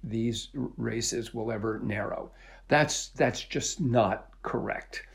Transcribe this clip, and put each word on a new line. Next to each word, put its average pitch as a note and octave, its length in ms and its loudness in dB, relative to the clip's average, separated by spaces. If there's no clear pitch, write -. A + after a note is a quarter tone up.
these A2+ 460 -2
races A2+ 560 -4
will A2+ 200 -2
ever G#2+ 320 -2
narrow. - 460 -4
That's, - 420 4
that's B2 300 2
just - 400 -4
not A#2 480 4
correct. - 720 -4